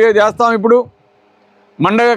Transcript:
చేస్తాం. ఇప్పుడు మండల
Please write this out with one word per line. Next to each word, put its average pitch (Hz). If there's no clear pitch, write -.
చేస్తాం. 220
ఇప్పుడు 233
మండల 226